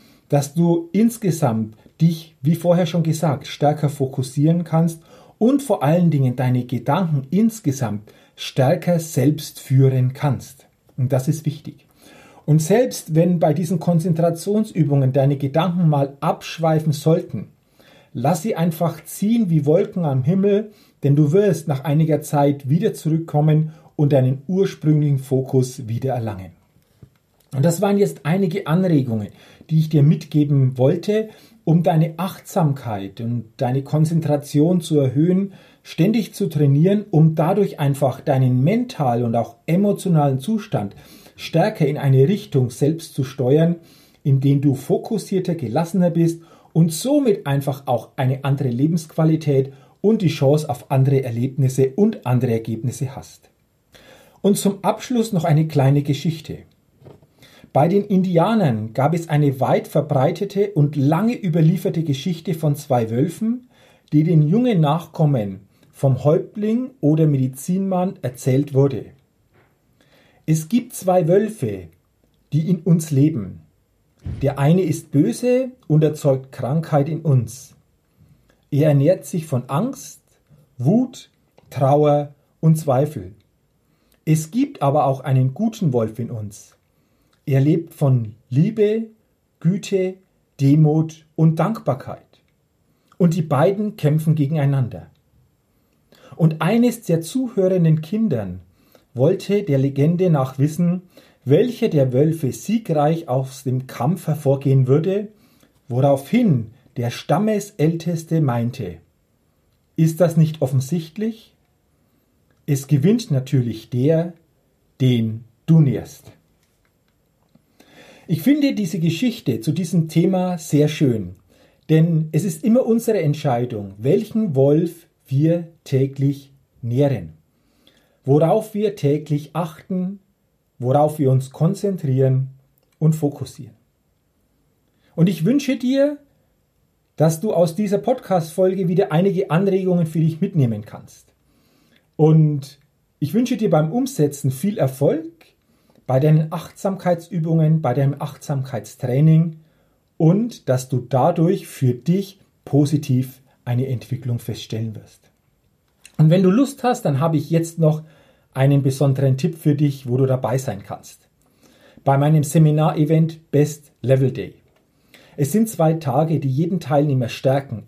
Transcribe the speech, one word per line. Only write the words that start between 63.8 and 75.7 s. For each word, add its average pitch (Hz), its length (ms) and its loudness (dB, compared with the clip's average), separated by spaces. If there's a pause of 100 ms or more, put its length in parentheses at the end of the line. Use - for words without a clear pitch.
die 151 120 4
den 160 180 4
jungen 214 360 2
Nachkommen 143 840 0 (300)
vom - 320 -2
Häuptling 214 680 0 (100)
oder 156 260 2
Medizinmann 180 920 -2
erzählt 135 540 -2
wurde. 135 320 0 (1400)
„Es 160 240 -2
gibt - 240 -2
zwei 180 360 0
Wölfe, 139 600 -2 (640)
die 156 160 0
in 170 120 0
uns 180 300 0
leben. 120 520 0 (800)
Der 135 160 -2
eine 160 240 4
ist - 300 -4
böse 247 580 0 (160)